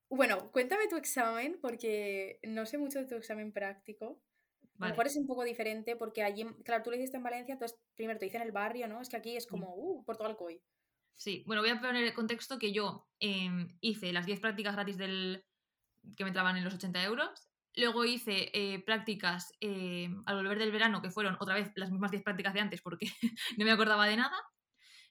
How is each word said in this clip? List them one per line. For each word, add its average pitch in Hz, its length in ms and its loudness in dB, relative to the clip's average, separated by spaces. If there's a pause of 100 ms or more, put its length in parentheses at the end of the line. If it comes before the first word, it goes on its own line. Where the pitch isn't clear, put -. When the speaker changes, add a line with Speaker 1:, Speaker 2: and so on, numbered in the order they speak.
(100)
Speaker 1:
bueno, 226 420 4
cuéntame 370 360 4
tu 339 80 -2
examen, 247 680 0
porque 208 840 -2
no 220 220 -4
sé 294 120 -4
mucho 285 220 -2
de 262 60 -4
tu 254 100 -6
examen 214 360 -8
práctico. 208 680 -6 (580)
A 185 60 0
lo - 20 0
Speaker 2:
Vale. 175 60 0
Speaker 1:
mejor 233 140 6
es 285 80 0
un 285 100 0
poco 254 180 -2
diferente, 226 520 -2
porque 220 280 -4
allí, 202 200 0 (200)
claro, 226 200 2
tú 240 60 -4
lo 240 60 0
hiciste 262 220 -2
en 247 60 -6
Valencia, 247 300 -4
entonces 233 240 -6 (180)
primero 220 220 -4
te 190 80 -4
dicen 233 160 -4
el 226 100 -4
barrio, 220 360 -2
¿no? 214 140 -8
Es 254 80 -12
que 247 80 -4
aquí 226 180 -6
es - 120 -6
Speaker 2:
Sí. - 0 -
Speaker 1:
como, 180 280 -6
uh, 294 280 -4
Porto 214 220 -4
Alcoy. 180 360 -8 (520)
Speaker 2:
Sí, 190 320 -6
bueno, 214 160 0
voy 220 80 4
a 240 100 0
poner 247 240 2
el 233 100 0
contexto 233 440 -2
que 214 140 0
yo, 202 360 -2 (120)
em, 185 600 -2
hice 208 320 0
las 175 140 0
diez 196 140 0
prácticas 208 340 0
gratis 202 220 -2
del, 190 480 -2 (720)
que 196 80 -4
me 190 60 0
entraban 185 260 4
en 185 80 2
los 185 100 0
ochenta 180 300 -2
euros. 262 440 -2 (280)
Luego 233 280 4
hice, 233 500 0
eh, 196 300 0
prácticas, 196 760 0
em, 185 640 -4
al 202 100 0
volver 196 220 0
del 220 140 2
verano, 214 300 4
que 185 80 -4
fueron 190 300 0
otra 190 140 0
vez 202 220 2
las 185 140 -2
mismas 190 200 2
diez 196 120 -2
prácticas 190 320 0
de 202 60 2
antes, 185 220 -2
porque 170 240 -6
<laughs> - 320 -2 (200)
no 208 60 4
me 220 80 8
acordaba 214 340 8
de 214 100 6
nada. 269 200 2 (760)